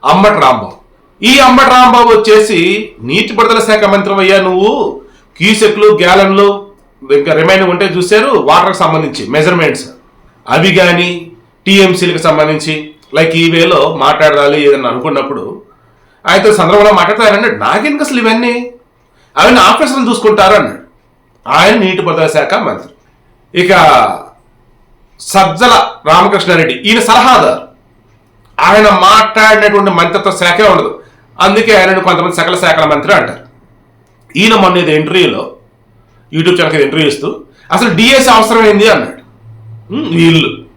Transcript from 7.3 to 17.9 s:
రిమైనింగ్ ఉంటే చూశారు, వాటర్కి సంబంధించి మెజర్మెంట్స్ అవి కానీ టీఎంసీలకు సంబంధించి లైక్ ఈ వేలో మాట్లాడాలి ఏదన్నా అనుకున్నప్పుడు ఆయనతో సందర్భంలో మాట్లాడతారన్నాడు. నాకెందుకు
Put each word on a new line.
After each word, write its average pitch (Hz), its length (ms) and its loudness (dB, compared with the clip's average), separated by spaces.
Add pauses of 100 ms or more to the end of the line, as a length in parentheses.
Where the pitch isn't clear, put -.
రిమైనింగ్ 185 340 0
ఉంటే 196 120 -2 (100)
చూశారు, 214 340 0 (180)
వాటర్కి 185 340 0
సంబంధించి 156 420 -4 (120)
మెజర్మెంట్స్ 160 500 -2 (680)
అవి 180 140 2 (100)
కానీ 175 280 0 (580)
టీఎంసీలకు 180 640 0
సంబంధించి 156 460 -2 (440)
లైక్ 160 240 0
ఈ 165 120 2
వేలో 165 260 2 (240)
మాట్లాడాలి 147 600 0
ఏదన్నా 135 260 2
అనుకున్నప్పుడు 135 520 -6 (840)
ఆయనతో 202 320 2
సందర్భంలో 208 400 2
మాట్లాడతారన్నాడు. 214 640 0
నాకెందుకు 277 420 -4